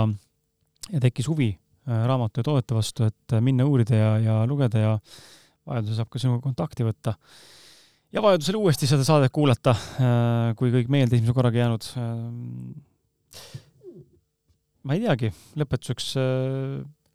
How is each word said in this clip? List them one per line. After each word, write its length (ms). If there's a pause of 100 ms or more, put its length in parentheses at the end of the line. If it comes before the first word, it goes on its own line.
(920)
ja 80
tekkis 280
huvi, 220 (360)
äh, 200
raamatu 340
ja 40
toodete 320
vastu, 280
et, 280
äh, 80
minna 240
uurida 320
ja, 220
ja 180 (100)
lugeda 320
ja 160 (720)
vajaduse 300
saab 120
ka 100
sinuga 220
kontakti 440
võtta. 320 (960)
Ja 100
vajadusel 340
uuesti 300
seda 180
saadet 280
kuulata, 420 (220)
äh, 600
kui 160
kõik 160
meelde 300
esimese 180
korraga 220
jäänud. 380
Ähm, 800 (2000)
ma 120
ei 60
teagi, 300 (240)
lõpetuseks, 600
äh, 680 (300)